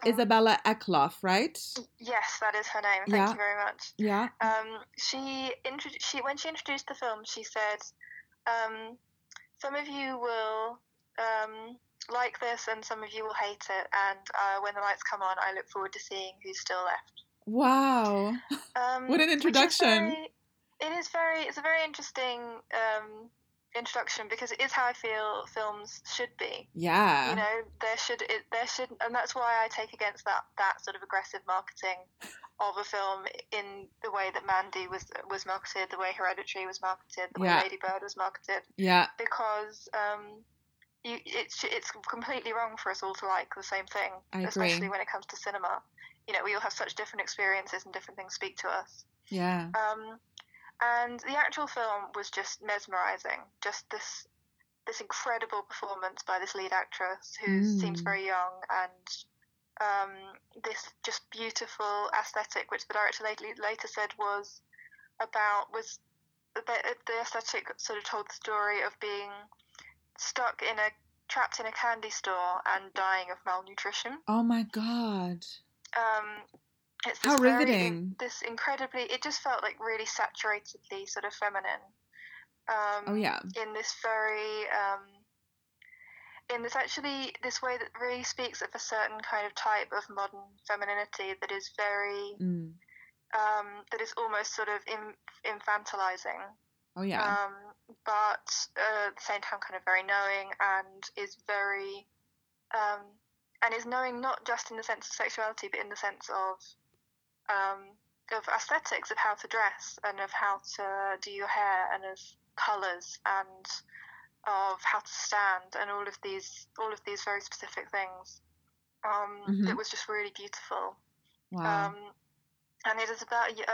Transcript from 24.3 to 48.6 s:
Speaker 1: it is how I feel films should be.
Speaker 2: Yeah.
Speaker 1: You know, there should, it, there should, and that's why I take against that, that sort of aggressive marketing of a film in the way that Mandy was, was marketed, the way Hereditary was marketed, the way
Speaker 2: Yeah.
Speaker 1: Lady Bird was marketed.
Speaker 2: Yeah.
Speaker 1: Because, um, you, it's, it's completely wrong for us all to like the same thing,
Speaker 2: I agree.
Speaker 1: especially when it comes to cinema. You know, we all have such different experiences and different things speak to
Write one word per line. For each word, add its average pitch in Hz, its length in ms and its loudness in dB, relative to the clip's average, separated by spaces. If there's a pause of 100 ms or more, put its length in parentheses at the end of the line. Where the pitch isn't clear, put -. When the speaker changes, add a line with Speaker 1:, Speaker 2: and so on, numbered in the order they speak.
Speaker 1:
it - 80 -4
is 269 100 2
how 254 140 4
I 240 80 2
feel 214 600 -2
films 214 480 -6 (140)
should 247 220 -2
be. - 360 -6
Speaker 2:
Yeah. 165 580 6
Speaker 1:
You 180 40 2
know, 214 200 2 (260)
there 226 160 0
should, 233 240 -2
it, 220 300 -2
there 226 140 2
should, 254 240 -4 (120)
and 233 120 0
that's 240 220 0
why 233 280 4
I 226 40 2
take 220 260 -6
against 208 300 -4
that, - 220 0 (120)
that 196 260 2
sort 196 120 -6
of 190 80 -14
aggressive 190 420 -2
marketing 185 540 -2 (600)
of 208 160 0
a 208 80 -2
film 196 400 -2 (260)
in 202 360 -6 (140)
the 220 80 -4
way 196 240 0
that 208 140 -4
Mandy 190 400 2
was, 190 180 -6 (240)
was 196 160 -4
marketed, 190 460 -2
the 185 80 -6
way 190 180 0
Hereditary 190 480 -2
was 185 160 -8
marketed, 185 540 -4
the 185 60 -2
way 185 60 6
Speaker 2:
Yeah. 170 140 10
Speaker 1:
Lady 190 160 0
Bird 190 240 -2
was 202 140 -8
marketed. 190 460 -2 (160)
Speaker 2:
Yeah. 185 300 8 (100)
Speaker 1:
Because, 214 760 -2
um, 208 480 -2 (640)
you, 233 220 -6
it's, - 400 -4
it's - 260 -4 (180)
completely 233 440 -4
wrong 226 240 -2
for - 120 -4
us - 140 -4
all 190 120 -2
to 202 120 -8
like - 260 0
the 190 100 -10
same 190 240 -4
thing, 196 240 -2 (200)
Speaker 2:
I 190 80 -4
agree. 185 80 2
Speaker 1:
especially 185 400 2
when 196 140 -2
it - 100 -6
comes 202 160 -4
to - 80 -12
cinema. 196 480 -4 (440)
You 214 80 -2
know, - 100 0
we 208 80 0
all 208 80 0
have 202 120 -2
such - 220 -4
different 208 260 -4
experiences 196 600 0
and 190 100 -14
different - 240 -10
things 185 180 -10
speak 190 220 -6
to 185 100 -4